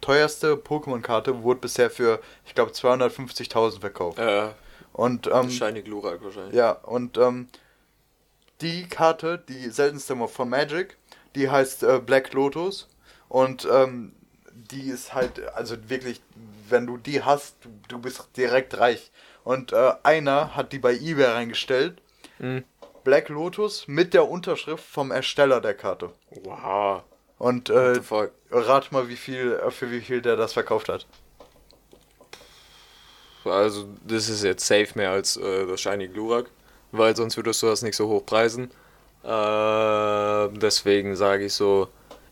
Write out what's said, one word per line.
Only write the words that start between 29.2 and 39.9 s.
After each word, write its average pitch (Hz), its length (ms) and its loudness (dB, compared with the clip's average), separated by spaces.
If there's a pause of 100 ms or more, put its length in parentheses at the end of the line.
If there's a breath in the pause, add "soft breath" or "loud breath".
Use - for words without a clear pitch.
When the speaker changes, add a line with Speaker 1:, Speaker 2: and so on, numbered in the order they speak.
Speaker 1:
äh, 113 60 0
für 123 220 -6
wie 120 100 -6
viel 123 180 -4
der 117 160 2
das 110 180 0
verkauft 110 360 -2
hat. 90 160 -8 (2500 loud breath)
Speaker 2:
Also, 101 440 0 (160)
das 110 240 -2
ist 104 160 -4
jetzt 92 220 0
safe 104 300 4
mehr 98 160 0
als, 98 260 0
äh, 95 300 -2
das 92 120 -4
Shiny 98 280 -4
Glurak, 110 400 -2 (440 soft breath)
weil 110 240 4
sonst 113 220 -4
würdest 113 240 -2
du 113 60 2
das 107 160 0
nicht 107 120 -4
so 107 120 0
hoch 104 180 0
preisen. 117 460 0 (520 soft breath)
Äh, 107 1300 2